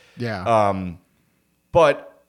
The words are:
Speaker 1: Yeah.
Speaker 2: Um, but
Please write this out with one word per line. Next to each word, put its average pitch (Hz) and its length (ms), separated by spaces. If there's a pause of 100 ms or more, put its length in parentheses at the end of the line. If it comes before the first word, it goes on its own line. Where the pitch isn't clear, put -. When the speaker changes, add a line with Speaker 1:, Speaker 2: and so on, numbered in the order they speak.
(160)
Speaker 1:
Yeah. 110 260
Speaker 2:
Um, 95 560 (760)
but 151 560